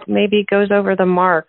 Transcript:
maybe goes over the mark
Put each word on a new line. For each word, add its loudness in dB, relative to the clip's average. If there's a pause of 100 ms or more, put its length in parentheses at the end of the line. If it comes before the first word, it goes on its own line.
maybe 0
goes 0
over 0
the 0
mark 0